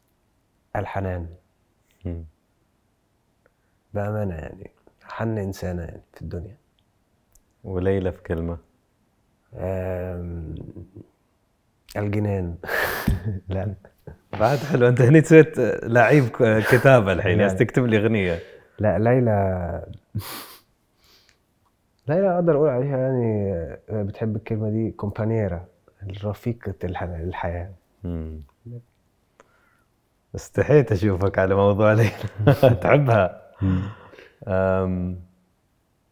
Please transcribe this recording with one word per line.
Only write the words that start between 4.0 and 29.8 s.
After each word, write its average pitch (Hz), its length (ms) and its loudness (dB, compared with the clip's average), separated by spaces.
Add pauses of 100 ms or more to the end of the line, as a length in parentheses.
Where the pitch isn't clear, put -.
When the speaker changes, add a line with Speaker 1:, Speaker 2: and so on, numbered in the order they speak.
Speaker 1:
يعني، - 360 -16 (320)
حن 113 340 -6
إنسانة 92 440 -8
يعني 80 200 -14 (120)
في - 80 -20
الدنيا. 85 360 -12 (1080)
Speaker 2:
وليلى 92 480 -2
في - 100 -14
كلمة. 85 360 -6 (960)
Speaker 1:
أم، 90 1000 -8 (1400)
الجنان. 101 580 -4 (460)
<laughs> 95 480 -4
لا. 95 260 -6 (640)
Speaker 2:
بعد 123 180 2
حلو، 131 300 2
أنت 127 140 4
هني 147 200 8
صرت 156 380 8 (240)
لعيب 120 440 4
ك-، 110 440 2
كتابة 123 420 6
الحين، 92 240 0
Speaker 1:
لا. 104 80 4
Speaker 2:
بس 95 100 0
تكتب 123 300 2
لي 110 120 2
أغنية. 101 420 0 (400)
Speaker 1:
لا، 101 200 0
ليلى، 101 840 0 (2250)
ليلى 175 280 0
أقدر 170 200 2
أقول 147 140 4
عليها 131 280 -2
يعني، 110 800 -2 (120)
بتحب 107 460 -6
الكلمة 107 340 -6
دي، 110 220 -2
كومبانيرا، 104 760 -4 (580)
رفيقة 104 600 -6
الح-، 90 200 -6
الحياة. 87 680 -8 (300)
Speaker 2:
مم. 80 380 -8 (1900)